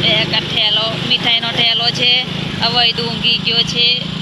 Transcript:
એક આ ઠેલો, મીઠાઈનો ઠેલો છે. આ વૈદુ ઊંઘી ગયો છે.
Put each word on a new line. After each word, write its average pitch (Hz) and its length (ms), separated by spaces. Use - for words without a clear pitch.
એક 220 280
આ 220 60
ઠેલો, 214 680
મીઠાઈનો 233 420
ઠેલો 233 380
છે. 247 360
આ 226 40
વૈદુ 233 360
ઊંઘી 233 340
ગયો 226 200
છે. 240 640